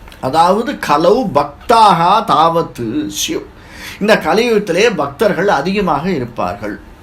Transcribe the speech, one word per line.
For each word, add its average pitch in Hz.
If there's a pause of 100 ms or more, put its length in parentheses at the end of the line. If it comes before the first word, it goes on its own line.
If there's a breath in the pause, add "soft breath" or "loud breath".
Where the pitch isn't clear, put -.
(200)
அதாவது 185
கலவு 190 (120)
பக்தாக 214 (240)
தாவத்து 160 (220)
சிவ். - (540 loud breath)
இந்த 202
கலியுகத்திலே 208
பக்தர்கள் 185
அதிகமாக 175
இருப்பார்கள். 110 (220)